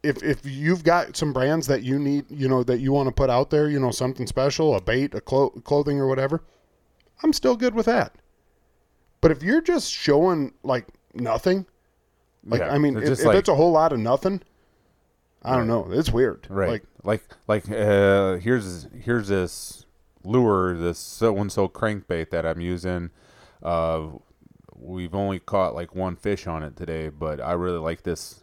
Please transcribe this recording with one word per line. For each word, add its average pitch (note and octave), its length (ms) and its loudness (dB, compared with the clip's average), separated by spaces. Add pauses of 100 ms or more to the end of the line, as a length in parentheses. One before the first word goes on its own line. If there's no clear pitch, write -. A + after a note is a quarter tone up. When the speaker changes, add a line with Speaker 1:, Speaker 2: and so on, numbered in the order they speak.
Speaker 1:
if, D3 180 -2
if C#3 240 -2
you've D3+ 380 -2
got E3 320 2
some D3+ 160 -2
brands C3+ 340 0
that B2+ 160 0
you C3 160 -2
need, C#3+ 320 -2
you C#3 180 -2
know, B2+ 140 2
that B2 160 0
you C3+ 140 0
wanna C#3 180 2
put C3 200 0
out B2 200 0
there, D3+ 180 2
you D3 120 -2
know, B2+ 100 0
something B2+ 380 -4
special, C#3+ 480 0
a F#2+ 40 -2
bait, A#2+ 320 -2
a G2+ 80 -8
clo-, C3 300 2
clothing C#3+ 480 0
or C3+ 80 2
whatever, C3+ 380 -2 (800)
I'm D#4 80 6
still C4 240 2
good A3+ 180 0
with A3 120 0
that. - 280 2 (1040)
But D#3+ 120 6
if C3+ 100 -8
you're A#3 180 2
just E4 320 0
showing, D#3 600 2 (100)
like, B2 240 -2 (280)
nothing, F3+ 520 0 (800)
like, - 140 0
Speaker 2:
Yeah, - 120 -2
Speaker 1:
I C#3+ 60 2
mean, C#3+ 180 2
Speaker 2:
it's A2 60 -2
Speaker 1:
if, D3 60 0
Speaker 2:
just C3 140 0
Speaker 1:
if - 40 4
Speaker 2:
like A2 120 8
Speaker 1:
it's G3 100 2
a E3+ 80 4
whole E3+ 160 6
lot D#3 200 4
of B2+ 60 -2
nothing, C#3+ 420 0 (1040)
I - 140 -6
don't A#2 120 0
Speaker 2:
Right. A2+ 200 0
Speaker 1:
know. G2+ 100 -2
It's D#3 120 0
weird. A2+ 400 0
Speaker 2:
Right. F#2+ 180 -2
Speaker 1:
Like, A2 140 -4 (640)
Speaker 2:
Like, G#2+ 220 0
like, - 20 -6
uh, G2+ 680 4
here's, F#2+ 520 -2 (140)
here's A#2 260 -2
this - 580 -4 (380)
lure, G2 520 2
this E2+ 220 -4
so-and-so G2+ 680 -2
crankbait F#2+ 640 -6
that E2 140 -2
I'm D#2+ 160 -4
using. F2 500 -4 (520)
Uh, E2 460 -2 (680)
we've F2+ 380 -10
only G2 240 -2
caught, F2+ 380 -2
like, E2+ 180 -10
one F#2 220 -4
fish G2+ 320 -6
on D#2+ 160 -6
it D2 120 -12
today, D#2+ 320 -8
but D2+ 320 -8
I C2+ 120 -4
really F2 260 -2
like E2 240 -6
this, - 400 -8